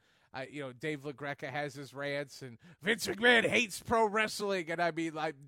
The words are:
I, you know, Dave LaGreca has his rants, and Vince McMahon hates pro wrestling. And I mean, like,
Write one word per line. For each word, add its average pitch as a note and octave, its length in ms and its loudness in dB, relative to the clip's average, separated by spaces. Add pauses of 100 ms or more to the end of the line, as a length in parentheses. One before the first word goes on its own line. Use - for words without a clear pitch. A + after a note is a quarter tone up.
(340)
I, C3 180 -8
you C#3+ 120 -8
know, B2+ 100 -8
Dave D3 280 -6
LaGreca C#3 480 -8
has D3 260 -4
his C#3 180 -12
rants, C#3+ 480 -4
and B2 160 -14 (240)
Vince G#3+ 260 0
McMahon A3+ 400 6
hates G#3+ 320 0
pro A3+ 280 4
wrestling. G3 640 0
And E3+ 100 0
I E3+ 100 4
mean, E3 220 -2
like, D#3 220 -2 (120)